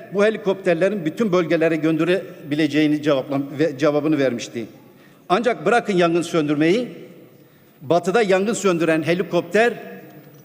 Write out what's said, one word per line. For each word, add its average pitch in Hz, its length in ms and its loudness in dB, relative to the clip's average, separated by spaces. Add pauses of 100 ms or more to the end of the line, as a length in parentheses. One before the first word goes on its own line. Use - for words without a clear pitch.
(140)
bu 202 120 2
helikopterlerin 190 800 0
bütün 175 260 0
bölgelere 165 440 2
gönderilebileceğini 151 1300 0
cevapla-, 139 580 -2
ve 151 180 0
cevabını 147 400 0
vermişti." 120 480 -4 (680)
Ancak 208 320 0
bırakın 220 280 2
yangın 170 280 2
söndürmeyi, 160 640 0 (920)
batıda 175 400 0
yangın 196 320 2
söndüren 160 500 0
helikopter 175 720 0 (720)